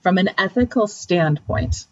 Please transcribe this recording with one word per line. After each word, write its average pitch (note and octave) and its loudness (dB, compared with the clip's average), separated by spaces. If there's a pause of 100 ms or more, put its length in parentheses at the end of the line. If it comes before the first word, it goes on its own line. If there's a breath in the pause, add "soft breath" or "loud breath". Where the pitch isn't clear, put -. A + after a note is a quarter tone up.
from F#3 2
an F#3+ 2
ethical A#3+ 0
standpoint. - -2